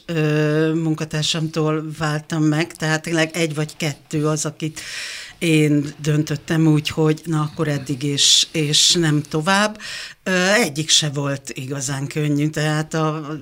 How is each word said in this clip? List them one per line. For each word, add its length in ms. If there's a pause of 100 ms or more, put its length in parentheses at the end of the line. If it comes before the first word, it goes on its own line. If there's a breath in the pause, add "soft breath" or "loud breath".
ö, 680
munkatársamtól 1120 (120)
váltam 460
meg, 300
tehát 280
tényleg 320
egy 220
vagy 220
kettő 500
az, 180
akit 360 (560 loud breath)
én 600
döntöttem 680
úgy, 220
hogy 360
na, 160 (100)
akkor 160
eddig 360
és, 480
és 400
nem 300
tovább. 560 (460 loud breath)
Ö, 80 (140)
egyik 440
se 200
volt 440
igazán 540
könnyű, 420
tehát 440
a, 480